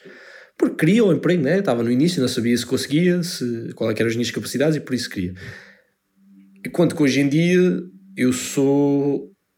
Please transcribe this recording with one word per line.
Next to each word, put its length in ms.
porque 200
queria 260
o 80
emprego, 320
né? 160
Estava 240
no 80
início, 300
não 80
sabia 280
se 80
conseguia, 560
se, 540
qual 160
é 20
que 80
eram 80
as 60
minhas 160
capacidades 460
e 20
por 160
isso 140
queria. 240
Enquanto 300
que 80
hoje 160
em 100
dia 520
eu 180
sou 1000